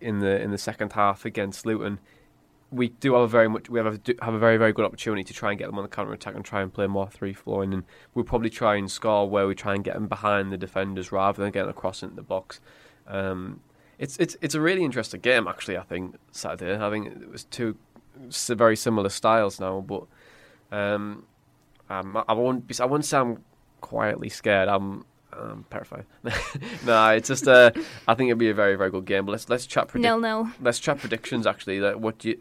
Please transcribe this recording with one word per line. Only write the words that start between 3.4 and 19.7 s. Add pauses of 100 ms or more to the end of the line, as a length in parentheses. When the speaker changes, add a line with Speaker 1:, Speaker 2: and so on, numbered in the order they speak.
Speaker 1:
much,
we
have
a,
do
have
a
very,
very
good
opportunity
to
try
and
get
them
on
the
counter
attack
and
try
and
play
more
free
flowing,
and (300)
we'll
probably
try
and
score
where
we
try
and
get
them
behind
the
defenders
rather
than
getting
across
into
the
box. (460)
Um, (360)
it's,
it's,
it's
a
really
interesting
game,
actually.
I
think (160)
Saturday,
I
think (160)
it
was
two (500)
s-,
very
similar
styles
now,